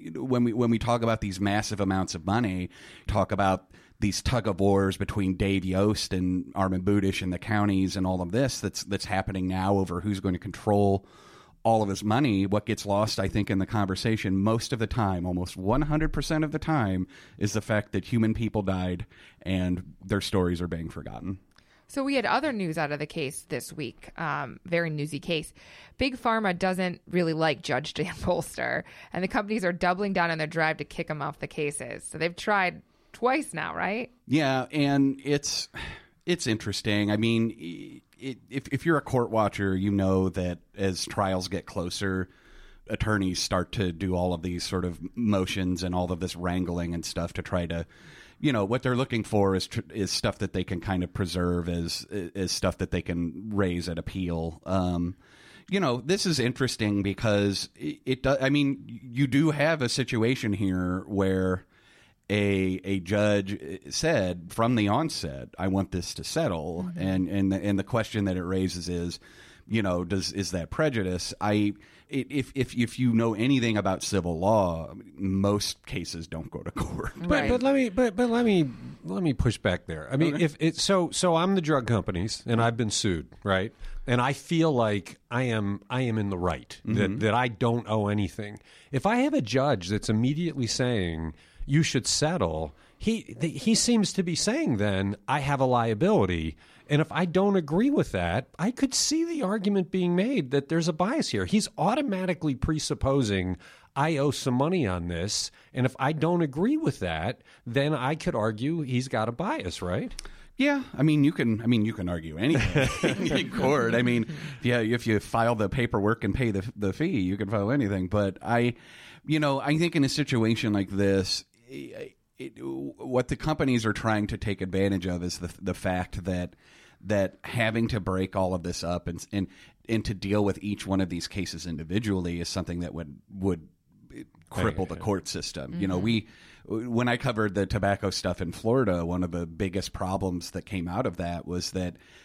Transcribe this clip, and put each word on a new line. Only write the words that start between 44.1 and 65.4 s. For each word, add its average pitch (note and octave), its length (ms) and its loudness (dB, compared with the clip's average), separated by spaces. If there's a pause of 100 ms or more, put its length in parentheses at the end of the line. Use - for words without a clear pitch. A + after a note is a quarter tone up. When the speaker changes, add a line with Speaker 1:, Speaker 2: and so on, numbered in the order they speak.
Speaker 1:
all F2+ 200 0
of E2 80 -6
these F2 220 -4
sort F2+ 200 -2
of F2 140 -6 (160)
motions F#2 680 0
and F2+ 120 -2
all F2+ 180 0
of E2+ 80 -4
this F2+ 160 -4
wrangling F2 580 -2
and E2 100 -6
stuff E2+ 300 -6
to F2+ 80 -6
try F2 240 -2
to, E2+ 200 -4 (540)
you C#3+ 120 2
know, G#2+ 120 2
what A#2 180 0
they're B2+ 140 0
looking A#2+ 280 0
for G2 300 2
is F#2 140 -2
tr-, - 120 -4 (140)
is G2 160 -2
stuff - 280 -2
that G2 140 -4
they F#2 120 -2
can - 160 -4
kind F#2 240 -2
of - 100 -8
preserve F2 540 0
as, E2+ 360 -4 (300)
as F#2+ 160 -2
stuff - 280 -2
that F#2+ 120 -4
they F2+ 120 -2
can F2 520 -4
raise F2+ 340 0
at E2 100 -4
appeal. E2 680 -4
Um, F2+ 480 0 (560)
you G3 100 2
know, B2+ 240 0
this F#3+ 220 0
is D#3 140 2
interesting A2+ 600 0
because G2+ 760 2
it, D3+ 280 -8
it C3 200 -2
do-, C3+ 160 4
I C3 100 2
mean, C#3 360 2
you A#2+ 420 -2
do D3 240 4
have D3+ 280 2
a B2 80 2
situation A#2+ 640 0
here F#2 540 0
where F#2+ 600 2 (640)
a, G2 540 2
a G2 160 0
judge G2+ 580 2 (320)
said F#2 600 0
from A#2 220 2
the G#2 140 4
onset, G2+ 600 -2 (100)